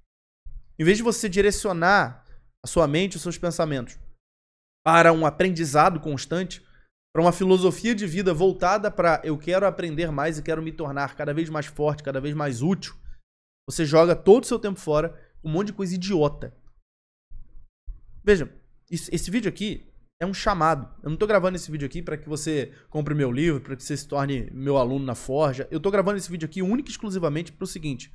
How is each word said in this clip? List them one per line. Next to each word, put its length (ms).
Em 60
vez 140
de 60
você 260
direcionar 960
a 40
sua 200
mente, 280
os 60
seus 160
pensamentos 600
para 300
um 120
aprendizado 720
constante, 680
pra 80
uma 100
filosofia 640
de 140
vida 260
voltada 560
pra 340
"eu 140
quero 300
aprender 440
mais 260
e 40
quero 220
me 80
tornar 440
cada 180
vez 160
mais 180
forte, 360
cada 160
vez 140
mais 300
útil", 320
você 160
joga 300
todo 280
o 40
seu 100
tempo 220
fora 380
com 60
um 40
monte 160
de 60
coisa 200
idiota. 640
Veja, 280
isso, 240
esse 160
vídeo 200
aqui 440
é 60
um 80
chamado. 560
Eu 60
não 80
tô 100
gravando 280
esse 140
vídeo 160
aqui 160
pra 160
que 100
você 460
compre 240
meu 180
livro, 300
pra 140
que 80
você 120
se 120
torne 440
meu 260
aluno 280
na 100
Forja. 540
Eu 100
tô 120
gravando 260
esse 140
vídeo 140
aqui 160
única 280
e 20
exclusivamente 600
pro 160
seguinte. 480